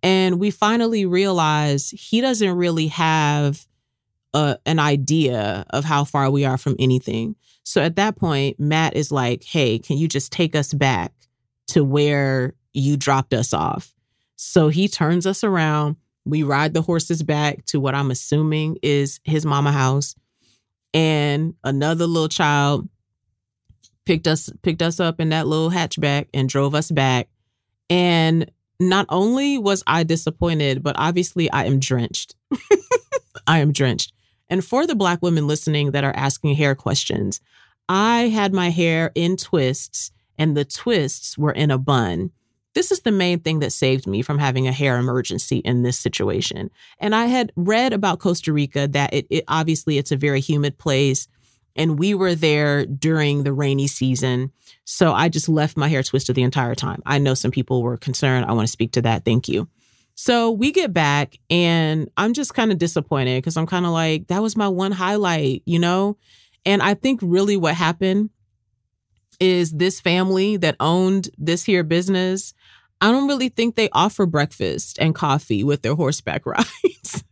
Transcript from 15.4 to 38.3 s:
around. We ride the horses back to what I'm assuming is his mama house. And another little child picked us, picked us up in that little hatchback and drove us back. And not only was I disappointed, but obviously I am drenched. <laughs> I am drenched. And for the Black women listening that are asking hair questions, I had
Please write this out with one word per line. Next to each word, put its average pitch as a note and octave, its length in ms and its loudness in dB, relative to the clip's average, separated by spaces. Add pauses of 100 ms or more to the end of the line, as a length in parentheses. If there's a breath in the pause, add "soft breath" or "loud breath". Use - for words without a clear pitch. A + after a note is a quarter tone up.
around. D#3 540 0 (300)
We D3+ 140 0
ride D3 320 0
the D#3+ 80 0
horses E3 400 -2
back D3 440 -2
to - 140 -2
what C3+ 140 -2
I'm C#3 160 -2
assuming D#3 720 -2
is C#3+ 420 0
his D#3 220 -2
mama C#3+ 260 2
house. C#3 440 0 (760)
And D#3 600 0 (100)
another D3+ 440 0
little E3 220 0
child D3 600 0 (1160)
picked E3 220 0
us, D#3 220 0 (140)
picked E3+ 180 0
us E3 180 0
up E3 200 0
in D#3+ 100 0
that D#3 180 0
little D#3+ 220 0
hatchback D3+ 640 -2
and C3+ 160 0
drove C#3 260 0
us D#3 160 0
back. C3 360 2 (600)
And E3 640 2 (280)
not F#3 300 2
only B3+ 480 0
was G3 300 -2
I E3 160 2
disappointed, D#3+ 800 0
but D3 140 -4
obviously E3+ 540 0
I A2 140 -2
am C3+ 140 2
drenched. - 560 -4 (160)
<laughs> - 960 -2
I D#3+ 120 6
am D3 120 4
drenched. C3+ 400 -2 (380)
And F#3 160 -2
for C4+ 200 0
the E4 100 -2
Black F3+ 260 0
women E3 260 2
listening D3 440 0
that C#3+ 120 -2
are C#3 120 -2
asking C#3 400 -2
hair C#3+ 200 2
questions, - 640 -4 (480 soft breath)
I A#3 420 2
had G#3 240 0